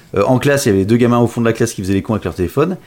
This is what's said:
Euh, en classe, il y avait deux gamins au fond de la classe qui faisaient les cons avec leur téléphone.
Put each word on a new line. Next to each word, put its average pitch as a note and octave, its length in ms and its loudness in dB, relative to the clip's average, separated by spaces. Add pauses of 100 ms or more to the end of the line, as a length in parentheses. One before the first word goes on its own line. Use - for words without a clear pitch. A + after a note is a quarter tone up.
(160)
Euh, G2+ 100 2
en B2+ 140 2
classe, C#3 260 0
il A#2 40 0
y - 20 4
avait F#2+ 140 2
deux A#2 120 2
gamins A#2+ 220 2
au A#2 80 2
fond A#2 140 -4
de A2+ 40 0
la A2+ 80 2
classe A2+ 200 -2
qui - 80 -10
faisaient F#2+ 120 -2
les G2 80 0
cons A2 120 -4
avec G2 120 -4
leur E2+ 100 -6
téléphone. D3 520 -2